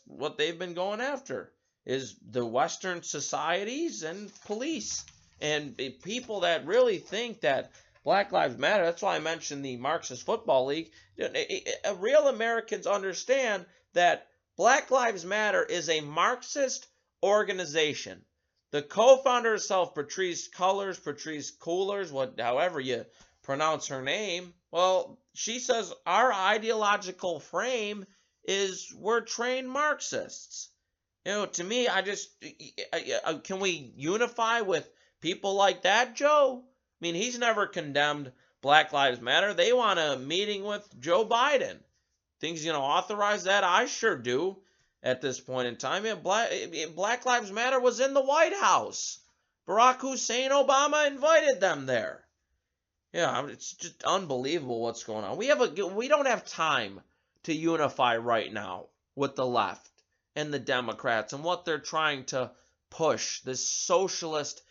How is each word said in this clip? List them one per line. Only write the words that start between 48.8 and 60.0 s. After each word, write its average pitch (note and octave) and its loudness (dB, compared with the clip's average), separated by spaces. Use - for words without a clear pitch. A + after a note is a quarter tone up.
Barack B3 6
Hussein C4 -2
Obama C#4+ 4
invited C#4+ 4
them D#3 2
there. A2+ -2
Yeah, E3 2
I B2 0
mean, C#3+ -6
it's - -14
just - -16
unbelievable C#3 -2
what's A#2 -4
going G#2+ -6
on. G#2+ -6
We A#3 -4
have C4+ 4
a, F#3 -2
we G#3 -4
don't C#4+ 4
have A3+ 0
time B2 -2
to E3 -4
unify D3+ 2
right A2+ 0
now F#2+ -10
with C3+ -2
the C3 -2
left A2+ -2